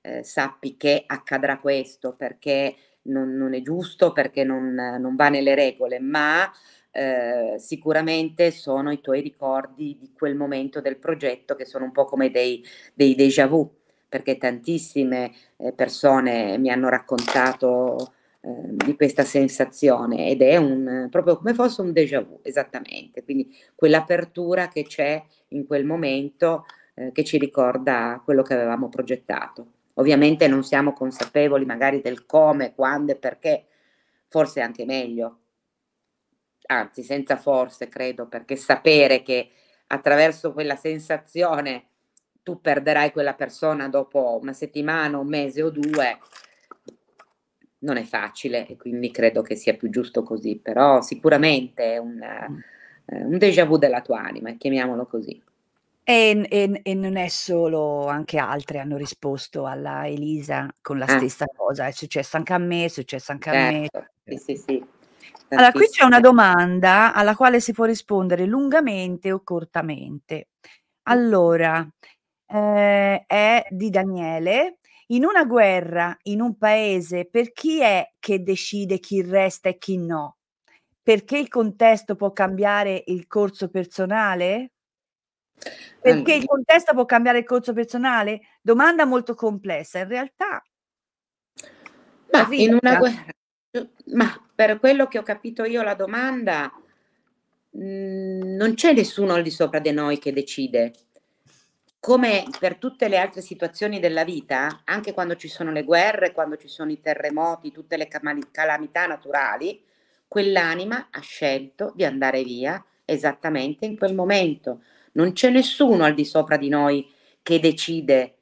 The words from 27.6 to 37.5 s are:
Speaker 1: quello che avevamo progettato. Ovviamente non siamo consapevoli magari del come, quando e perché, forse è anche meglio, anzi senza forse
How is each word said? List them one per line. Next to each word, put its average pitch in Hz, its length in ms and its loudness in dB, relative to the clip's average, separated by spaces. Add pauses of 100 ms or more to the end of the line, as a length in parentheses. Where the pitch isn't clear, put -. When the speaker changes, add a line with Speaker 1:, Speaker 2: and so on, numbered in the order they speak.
Speaker 1:
quello 135 180 2
che 131 120 -2
avevamo 120 340 -2
progettato. - 800 -8 (280)
Ovviamente 151 540 4
non 135 160 2
siamo 143 280 0
consapevoli 139 720 0
magari 131 360 -2
del 123 260 -8
come, 151 480 2
quando 143 380 -2
e 131 40 -2
perché, - 500 -4 (600)
forse 143 320 0
è - 40 -2
anche 117 200 -10
meglio, 117 540 -8 (1300)
anzi 120 360 -4
senza 135 340 -4
forse 127 520 -2